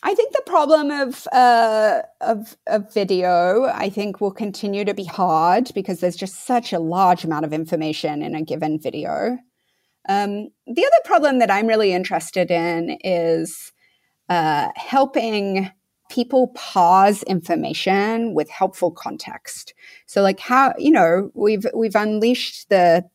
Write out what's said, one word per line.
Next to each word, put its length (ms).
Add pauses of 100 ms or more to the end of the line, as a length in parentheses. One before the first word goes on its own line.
I 80
think 200
the 100
problem 460
of, 420
uh, 720 (180)
of, 460
of 260
video, 720
I 240
think, 320
will 120
continue 520
to 80
be 120
hard 720
because 260
there's 140
just 300
such 300
a 40
large 460
amount 220
of 80
information 680
in 140
a 80
given 360
video. 600 (680)
Um, 440 (160)
the 180
other 220
problem 320
that 120
I'm 160
really 280
interested 560
in 520
is, 720 (560)
uh, 480
helping 960 (400)
people 380
parse 760
information 1120
with 160
helpful 400
context. 840 (320)
So, 160
like, 180
how, 380
you 140
know, 420
we've, 320 (100)
we've 220
unleashed 720
the 460